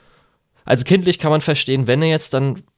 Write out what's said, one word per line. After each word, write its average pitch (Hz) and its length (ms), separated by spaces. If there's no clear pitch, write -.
Also 127 200
kindlich 185 340
kann 156 120
man 151 100
verstehen, 135 460
wenn 131 160
er 160 60
jetzt 156 240
dann 131 300